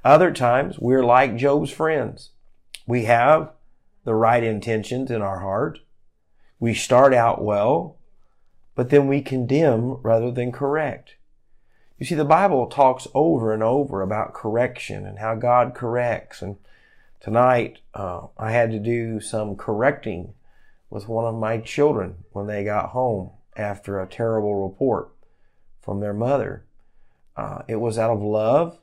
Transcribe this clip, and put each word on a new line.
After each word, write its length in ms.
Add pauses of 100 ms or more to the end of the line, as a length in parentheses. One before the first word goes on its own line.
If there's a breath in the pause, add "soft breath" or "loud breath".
Other 300
times 460
we're 240
like 340
Job's 340
friends. 600 (560)
We 180
have 460 (520)
the 120
right 280
intentions 680
in 120
our 180
heart. 400 (800)
We 140
start 400
out 300
well, 520 (800)
but 140
then 180
we 140
condemn 800
rather 300
than 200
correct. 640 (840)
You 80
see, 100
the 100
Bible 420
talks 460
over 400
and 100
over 380
about 320
correction 720
and 140
how 160
God 400
corrects. 680
And 160 (600 soft breath)
tonight, 600 (140)
uh, 340 (120)
I 120
had 200
to 80
do 400
some 360
correcting 800 (560)
with 180
one 180
of 100
my 240
children 720
when 160
they 160
got 260
home 400 (260)
after 440
a 80
terrible 600
report 420 (680)
from 200
their 140
mother. 500 (720)
Uh, 300
it 80
was 240
out 100
of 140
love. 600